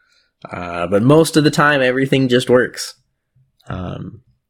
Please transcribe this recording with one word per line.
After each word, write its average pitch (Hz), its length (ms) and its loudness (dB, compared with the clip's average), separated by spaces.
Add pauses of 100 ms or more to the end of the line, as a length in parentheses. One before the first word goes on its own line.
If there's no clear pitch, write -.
(480)
Uh, 87 380 -8
but 101 160 0
most 147 340 4
of 151 80 2
the 151 60 2
time, 147 320 0
everything 135 460 0
just 123 220 0
works. - 500 0 (680)
Um, 92 560 -12 (260)